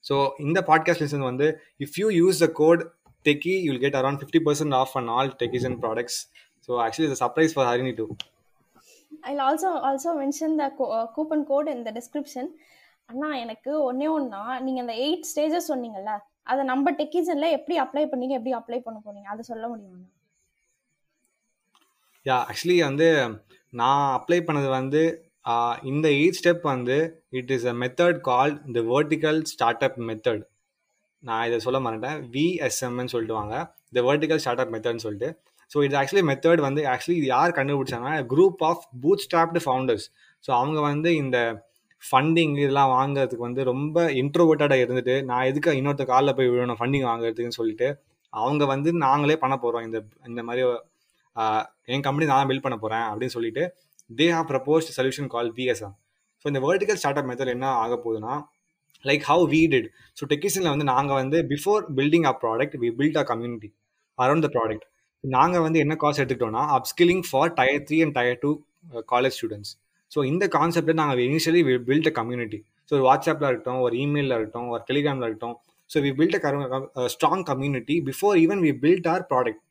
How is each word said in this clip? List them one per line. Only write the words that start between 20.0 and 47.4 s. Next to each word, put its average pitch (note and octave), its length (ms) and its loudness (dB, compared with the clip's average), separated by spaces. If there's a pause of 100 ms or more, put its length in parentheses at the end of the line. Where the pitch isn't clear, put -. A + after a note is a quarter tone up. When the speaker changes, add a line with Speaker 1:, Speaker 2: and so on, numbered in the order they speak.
Speaker 1:
Yeah, B2+ 240 2
actually F3 300 2
வந்து D3+ 280 4 (600)
நான் C3 340 2 (140)
அப்ளை F3 300 2
பண்ணது C#3+ 200 0
வந்து, C3+ 340 0 (440)
ஆ, A#2+ 80 0 (280)
இந்த D3 260 0
எயிட் D3+ 320 4
ஸ்டெப் E3+ 220 2
வந்து, B2+ 360 0 (360)
it B2+ 180 -6
is A#2+ 140 0
a A#2+ 160 0
method E3+ 300 2 (160)
called C3 260 4 (200)
the A#2 80 2 (100)
vertical D3+ 500 0 (100)
startup B2+ 440 0 (140)
method. A2 280 -2 (840)
நான் A#2 240 -4
இதை A#2 120 -2
சொல்ல B2+ 220 -2
மறந்துட்டேன், B2 420 -6 (100)
வி C#3+ 140 0 (220)
எஸ் - 160 -4
எம் B2 140 -6
ன்னு B2+ 160 -6
சொல்லிட்டு A2+ 260 -4
வாங்க, G#2 160 -6 (380)
the B2 80 4
vertical D3+ 420 2
startup A#2+ 300 -2
method A#2 200 -2
ன்னு A2 120 -10
சொல்லிட்டு. G#2+ 240 -6 (360)
So, - 180 -4
it's C#3 160 0
actually F#3+ 240 2
a D3 80 2
method E3 280 4
வந்து, C#3+ 220 0
actually C#3+ 380 -2
இது C3+ 140 0
யார் E3+ 240 4
கண்டுபிடிச்சாங்கன்னா, C3+ 580 -2 (100)
group F3 340 4
of E3 180 2 (240)
bootstrapped E3 680 2
founders. B2+ 340 0 (380)
So, - 160 -8
அவங்க D3 240 0
வந்து D3 340 0
இந்த C3 240 0 (640)
ஃபண்டிங் D3+ 600 2
இதெல்லாம் C#3 280 2
வாங்குறதுக்கு C3 580 0
வந்து B2+ 160 -4
ரொம்ப C#3+ 340 -2 (240)
இன்ட்ரோவர்ட்டடா D3 600 4
இருந்துட்டு, B2 320 0 (100)
"நான் B2+ 260 0
எதுக்கு D3 220 0
இன்னொருத்த C#3 380 0
கால்ல C3+ 260 4
போய் C3 140 2
விழணும் B2 300 0
ஃபண்டிங் C3+ 300 0
வாங்குறதுக்குன்னு?" A#2 500 -4